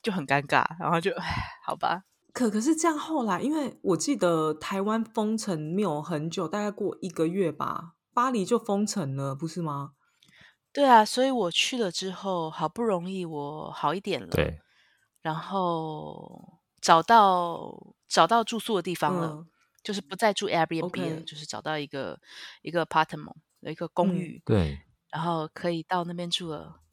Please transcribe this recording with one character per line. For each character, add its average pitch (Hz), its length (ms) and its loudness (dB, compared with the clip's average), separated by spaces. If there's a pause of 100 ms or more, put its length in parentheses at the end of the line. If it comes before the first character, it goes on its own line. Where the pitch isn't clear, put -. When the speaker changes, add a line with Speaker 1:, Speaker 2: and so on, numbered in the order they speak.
Speaker 1:
就 226 80 -2
很 170 160 -2
尴 139 200 2
尬， 139 180 4 (160)
然 156 100 -2
后 170 100 4
就， 180 120 0
唉， - 240 -4 (280)
好 - 120 -4
吧。 175 280 -2 (280)
Speaker 2:
可， 233 180 0
可 214 100 -2
是 302 140 2
这 330 140 2
样 302 100 0
后 285 260 -2
来， 190 160 -2
因 294 140 0
为 294 280 -4
我 185 140 2
记 277 200 -2
得 165 380 2
台 190 260 -6
湾 220 240 0
封 220 320 -2
城 180 240 -4 (140)
没 208 80 2
有 151 200 0
很 160 260 -4
久， 165 200 -4
大 208 120 -4
概 208 100 -2
过 202 300 -4
一 185 80 -6
个 165 180 0
月 175 260 0
吧， - 400 -6 (220)
巴 254 160 2
黎 214 140 0
就 233 140 2
封 208 280 0
城 143 280 -4
了， 139 200 -4
不 165 120 -8
是 175 160 -6
吗？ 143 280 -6 (840)
Speaker 1:
对 285 100 4
啊， 233 200 10
所 247 200 2
以 269 60 4
我 214 220 2
去 - 260 0
了 190 140 0
之 190 180 -6
后， 175 400 -4
好 156 180 -2
不 233 140 -4
容 185 260 0
易 185 160 -4
我 151 460 -8
好 151 240 0
一 202 60 -4
点 165 200 -2
了。 92 60 -12
Speaker 3:
对。 80 320 0 (640)
Speaker 1:
然 160 100 -2
后 160 1300 -6 (220)
找 165 200 8
到， 180 920 4 (140)
找 165 180 6
到 226 160 4
住 226 160 -4
宿 220 160 -2
的 175 80 0
地 180 100 -4
方 160 220 0
了， 165 140 -2
Speaker 2:
嗯。 156 180 -12 (380)
Speaker 1:
就 208 100 -6
是 196 60 -6
不 - 160 -12
再 214 160 2
住 196 160 -4
Airbnb 165 320 0
了， 170 340 -4
Speaker 2:
OK。 160 100 -10
Speaker 1:
就 156 120 -14
是 151 100 -14
找 - 140 -10
到 156 180 -6
一 147 80 -6
个， 127 320 -8 (440)
一 156 100 -8
个 165 120 0
apartment， 156 500 -2 (260)
有 - 100 -10
一 160 60 -6
个 170 100 -8
公 180 300 2
寓， 175 220 -6
Speaker 2:
嗯。 - 60 -20
Speaker 3:
对。 78 360 2 (320)
Speaker 1:
然 151 100 -4
后 165 320 -2
可 175 160 -2
以 165 140 -4
到 180 180 0
那 175 100 -6
边 175 160 -6
住 175 220 -4
了。 160 300 -12 (120)